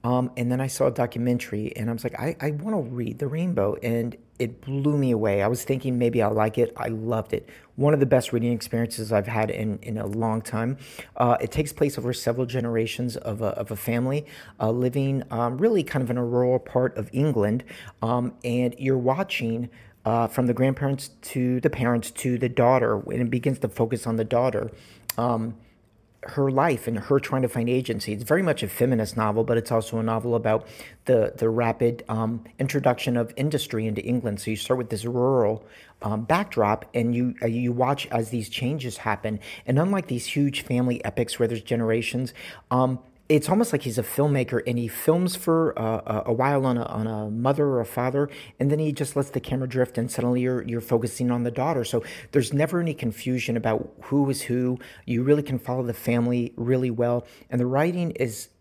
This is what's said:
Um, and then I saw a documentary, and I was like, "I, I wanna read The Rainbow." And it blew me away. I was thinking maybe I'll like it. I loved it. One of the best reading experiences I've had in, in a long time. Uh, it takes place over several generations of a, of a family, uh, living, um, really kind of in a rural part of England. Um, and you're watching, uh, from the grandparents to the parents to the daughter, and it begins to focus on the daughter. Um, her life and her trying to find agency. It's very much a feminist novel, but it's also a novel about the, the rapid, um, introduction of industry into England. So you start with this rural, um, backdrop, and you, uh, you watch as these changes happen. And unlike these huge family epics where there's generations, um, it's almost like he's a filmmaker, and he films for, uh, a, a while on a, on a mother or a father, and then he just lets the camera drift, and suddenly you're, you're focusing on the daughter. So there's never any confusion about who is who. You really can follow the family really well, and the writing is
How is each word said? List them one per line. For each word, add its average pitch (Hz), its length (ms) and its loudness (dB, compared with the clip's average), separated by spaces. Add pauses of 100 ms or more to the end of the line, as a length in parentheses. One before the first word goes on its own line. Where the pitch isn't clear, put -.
Um, 123 340 2
and 120 140 0
then 127 100 0
I 135 60 -2
saw 135 200 0
a 131 40 4
documentary, 120 840 -2
and 110 140 -4
I 117 40 -2
was 113 100 -6
like, 123 160 -4
"I, 160 200 -4
I 151 120 -2
wanna 185 300 -4
read 123 380 -6
The 143 80 -4
Rainbow." 165 540 0
And 117 340 -2 (240)
it 120 220 -4
blew 139 360 0
me 135 140 2
away. 104 300 2
I 104 80 4
was 120 160 -2
thinking 127 320 0
maybe 120 240 2
I'll 104 120 4
like 107 240 2
it. 117 200 4
I 117 100 -6
loved 110 460 -2
it. - 160 -6 (260)
One 143 180 4
of 143 60 4
the 135 60 6
best 127 260 4
reading 120 220 2
experiences 113 580 -2
I've 104 160 4
had 110 240 0
in, 107 280 -2
in 110 180 -6
a 107 100 -4
long 110 340 -2
time. 117 360 -4 (400)
Uh, 120 240 4
it - 100 -4
takes 151 220 -4
place 143 240 0
over 123 160 -4
several 120 320 -2
generations 117 720 -2
of 110 240 -6
a, 107 60 0
of 104 240 -4
a 107 40 -4
family, 127 500 -2 (320)
uh, 110 140 0
living, 131 580 0
um, 120 280 -2
really 202 260 2
kind 143 180 -2
of 123 80 -2
in 123 80 0
a 123 60 0
rural 123 360 2
part 127 380 0
of 107 140 -6
England. 123 540 2 (360)
Um, 120 320 0 (120)
and 123 320 0
you're 135 200 2
watching, 123 720 -2 (360)
uh, 113 220 2
from 127 200 0
the 120 60 2
grandparents 135 560 0 (120)
to 123 380 -2
the 120 100 2
parents 120 420 0
to 123 260 -2
the 123 100 0
daughter, 120 520 4 (120)
and 123 100 0
it 120 80 0
begins 127 300 0
to 120 80 -2
focus 117 400 -2
on 113 80 0
the 113 80 0
daughter. 113 480 0 (460)
Um, 113 380 0 (680)
her 139 280 0
life 135 340 2
and 113 140 -2
her 139 180 2
trying 131 260 0
to 120 40 2
find 120 220 -2
agency. 123 420 -2
It's 107 120 -6
very 165 200 2
much 160 180 0
a 107 60 -2
feminist 120 480 0
novel, 110 300 2
but 117 120 2
it's 113 140 -2
also 113 280 0
a 113 40 -2
novel 113 320 0
about 110 320 2 (380)
the, 117 320 4
the 113 120 2
rapid, 117 600 0
um, 113 340 -2 (160)
introduction 131 560 2
of 117 220 0
industry 131 500 -2
into 107 160 -2
England. 117 380 -2
So 110 100 -4
you 107 60 -2
start 131 220 0
with 117 100 -6
this 110 160 -6
rural, 120 580 2 (380)
um, 110 240 -2
backdrop, 120 680 2
and 120 220 2
you, 123 260 0
uh, 117 60 0
you 120 240 0
watch 127 360 0
as 113 240 -2
these 113 180 -4
changes 127 480 -4
happen. 107 420 -2 (260)
And 131 140 4
unlike 190 280 0
these 120 180 -4
huge 139 380 0
family 123 420 0
epics - 340 -2
where 117 80 4
there's 113 140 -2
generations, 117 720 -2 (360)
um, 127 300 2 (280)
it's 151 200 4
almost 214 240 2
like 143 120 0
he's 117 160 -2
a 110 40 -2
filmmaker, 139 600 2
and 120 140 0
he 117 80 -2
films 175 480 2
for, 165 420 2
uh, 110 480 0
a, - 60 -2
a - 20 4
while 135 320 2
on 120 140 2
a, 117 60 -2
on 110 200 -4
a 107 240 -4
mother 135 380 2
or 127 120 2
a 113 60 0
father, 131 420 0 (320)
and 139 120 2
then 151 80 2
he 151 120 0
just 135 240 -4
lets 139 140 0
the 131 100 -4
camera 131 300 -4
drift, 123 300 0
and 120 100 -2
suddenly 123 320 0
you're, 127 220 0
you're 117 180 -4
focusing 123 480 0
on 120 140 0
the 120 80 -2
daughter. 131 340 0
So 117 180 0 (280)
there's 139 220 2
never 156 260 2
any 165 160 -2
confusion 120 600 -4
about 110 320 0 (180)
who 139 260 2
is 135 100 -2
who. 127 380 -2 (260)
You 120 160 0
really 143 220 4
can 131 160 -2
follow 127 240 -2
the 120 100 -2
family 120 600 0
really 127 340 2
well, 120 340 0 (280)
and 123 100 0
the 123 60 2
writing 165 460 0
is 113 360 -4 (120)